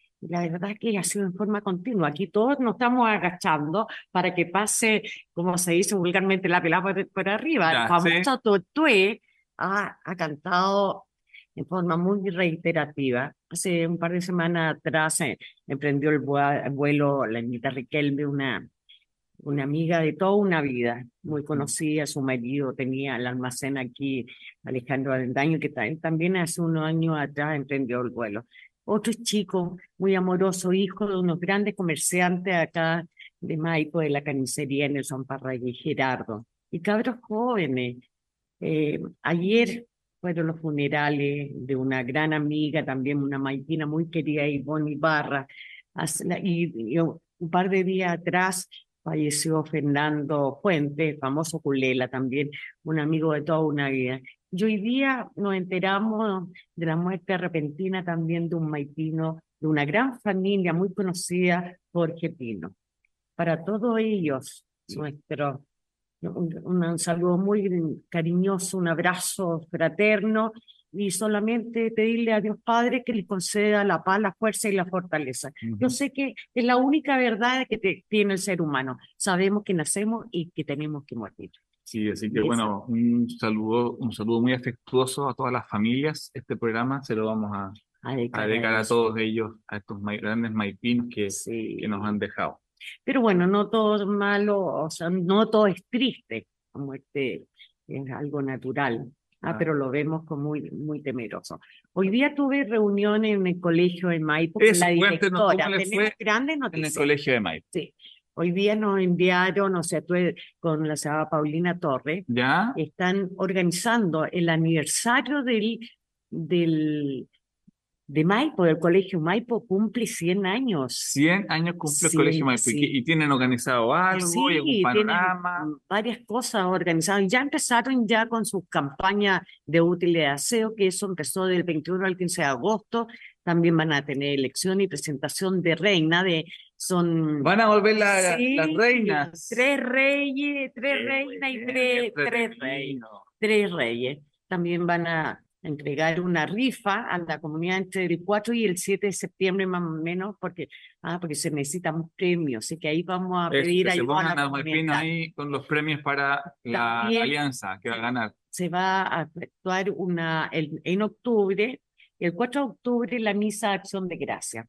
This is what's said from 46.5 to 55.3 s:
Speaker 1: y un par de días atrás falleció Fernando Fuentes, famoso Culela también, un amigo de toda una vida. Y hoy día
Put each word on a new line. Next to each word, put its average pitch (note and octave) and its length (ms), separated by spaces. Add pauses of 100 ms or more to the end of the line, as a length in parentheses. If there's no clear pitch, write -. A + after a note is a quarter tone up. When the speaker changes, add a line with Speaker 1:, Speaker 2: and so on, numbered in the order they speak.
Speaker 1:
y A2+ 240
un E3 520
par F3+ 200
de F#3 140
días F#3 280
atrás F3+ 560 (340)
falleció D#3 600
Fernando D3 1000
Fuentes, D3 560
famoso D3+ 420
Culela C3 480
también, C3+ 420 (340)
un D#3+ 140
amigo D#3 340
de D3+ 100
toda D#3+ 180
una D3 300
vida. C3 300 (300)
Y F#3 140
hoy A3 140
día B3+ 580